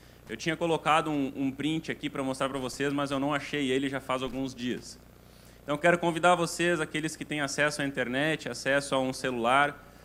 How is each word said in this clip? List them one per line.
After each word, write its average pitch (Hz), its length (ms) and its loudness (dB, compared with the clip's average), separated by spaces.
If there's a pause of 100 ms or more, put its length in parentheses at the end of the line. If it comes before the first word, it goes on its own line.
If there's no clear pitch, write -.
(280)
Eu 113 80 -8
tinha 160 220 -2
colocado 160 520 2
um, 143 280 0
um 135 140 0
print 151 380 -4
aqui 139 200 -6
pra 151 120 -4
mostrar 131 280 -2
pra 135 100 -6
vocês, 135 320 -2
mas 143 200 -2
eu 139 80 0
não 143 140 0
achei 143 380 -2
ele 139 160 0
já 135 140 -4
faz 131 200 -2
alguns 131 320 -4
dias. 120 460 -6 (640)
Então 147 140 -2
quero 170 180 6
convidar 170 380 4
vocês, 170 440 2
aqueles 156 360 -4
que 139 100 -10
têm 151 160 -4
acesso 147 400 0
à 143 40 0
internet, 139 600 -2
acesso 135 460 0
a 135 60 4
um 131 120 0
celular, 127 720 2 (220)